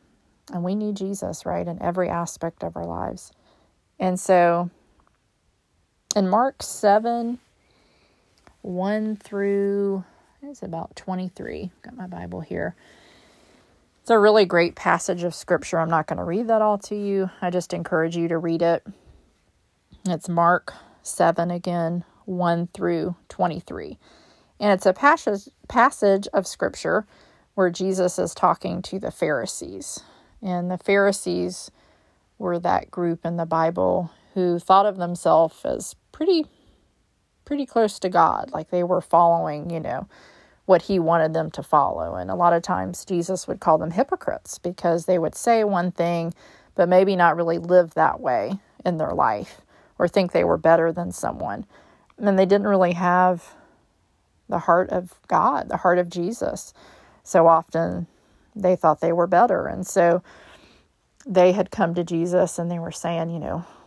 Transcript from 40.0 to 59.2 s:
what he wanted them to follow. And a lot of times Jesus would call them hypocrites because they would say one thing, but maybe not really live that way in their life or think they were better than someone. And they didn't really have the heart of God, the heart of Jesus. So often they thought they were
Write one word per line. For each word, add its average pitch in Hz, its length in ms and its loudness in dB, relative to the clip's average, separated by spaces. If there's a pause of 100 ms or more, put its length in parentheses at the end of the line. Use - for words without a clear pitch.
what 185 160 6
he 196 160 0
wanted 165 340 2
them 160 200 -2
to 175 100 -10
follow. 87 520 0
And 92 160 -8
a 135 60 -4
lot 175 160 4
of 170 100 2
times 185 420 -6
Jesus 175 440 -4
would 196 100 -6
call 160 200 2
them 165 120 -4
hypocrites - 680 -4
because 175 480 -2
they 185 120 2
would 156 160 -2
say 226 300 2
one 180 260 0
thing, 170 440 -2 (420)
but 175 120 4
maybe 190 280 6
not 170 200 4
really 170 220 -2
live 170 360 4
that - 260 2
way 123 380 -2 (260)
in 180 140 0
their 156 160 -2
life 113 460 -2 (380)
or 180 80 2
think 180 240 2
they 170 140 2
were 170 140 2
better 165 340 4
than 175 180 -6
someone. - 540 -8 (520)
And 202 220 2
they 190 80 6
didn't 202 220 2
really 185 240 4
have 180 640 2 (920)
the 175 120 -4
heart 180 300 2
of 180 360 -6
God, 175 420 0
the - 80 -6
heart 180 220 2
of 180 100 -2
Jesus. 180 640 -6 (500)
So 165 260 4
often 165 580 0 (500)
they 185 200 2
thought 156 260 2
they 170 100 2
were 175 140 2